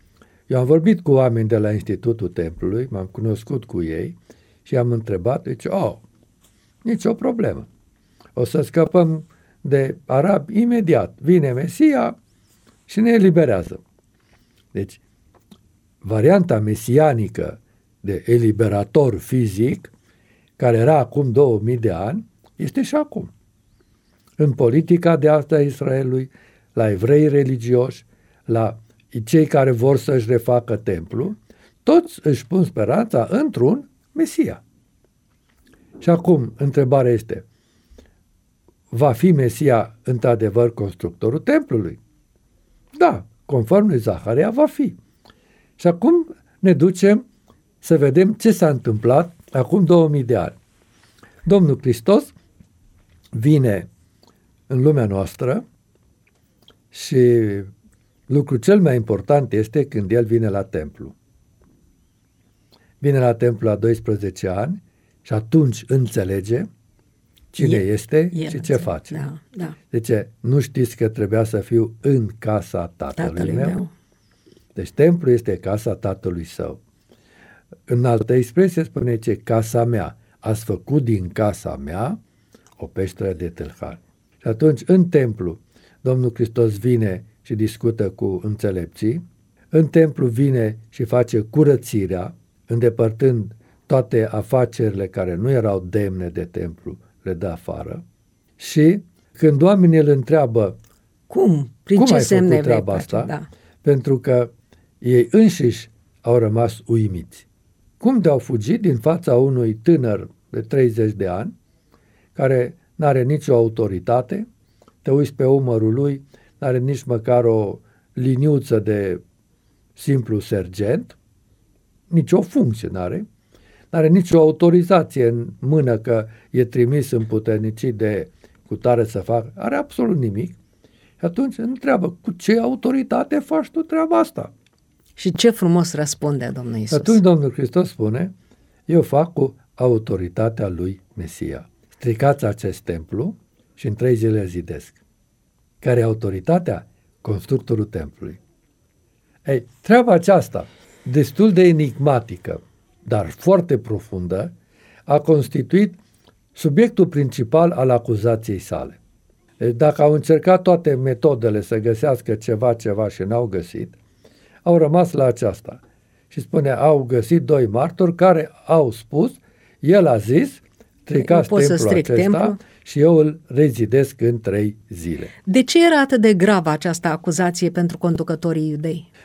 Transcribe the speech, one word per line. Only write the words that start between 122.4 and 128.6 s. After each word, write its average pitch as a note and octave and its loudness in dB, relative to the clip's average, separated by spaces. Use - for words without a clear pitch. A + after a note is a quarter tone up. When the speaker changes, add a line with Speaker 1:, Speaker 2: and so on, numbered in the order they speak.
Speaker 1:
funcție A#2+ -2
n-are, F#2+ -8
n-are D#3+ 2
nicio E3+ 4
autorizație E3+ 4
în A#2 -2
mână C3 0
că A2+ -2
e B2 0
trimis B2 0
împuternicit A2 -4
de G#2 -2